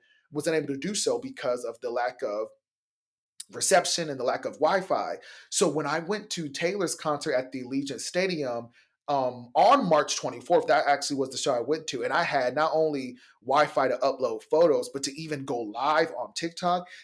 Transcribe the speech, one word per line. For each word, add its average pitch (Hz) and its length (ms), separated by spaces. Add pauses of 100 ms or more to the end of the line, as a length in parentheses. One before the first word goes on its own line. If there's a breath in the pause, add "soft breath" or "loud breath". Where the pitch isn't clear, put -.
(320 soft breath)
was 147 160
unable 156 200
to 139 100
do 185 180
so - 220
because 123 460
of - 180
the 123 80
lack 123 340
of 110 240 (1040)
reception 175 560
and 131 100
the 123 60
lack 120 200
of 104 140
Wi-Fi. 143 560 (340 loud breath)
So 180 200
when 147 180
I 156 120
went 202 320
to 156 180
Taylor's 175 440
concert 147 400
at 131 180
the 131 120
Allegiant 135 380
Stadium, 147 680 (380 soft breath)
um, 127 480
on 214 340
March 147 280
twenty-fourth, 156 500
that 151 180
actually 143 320
was 131 140
the 127 80
show 147 120
I 120 100
went 156 260
to, 117 160
and 131 100
I 165 80
had 131 320
not 151 220
only 143 420 (240 loud breath)
Wi-Fi 139 460
to 127 100
upload 127 460
photos, 156 460
but 139 120
to 139 180
even 151 260
go 135 160
live 143 540
on 113 200
TikTok, 175 520 (160 loud breath)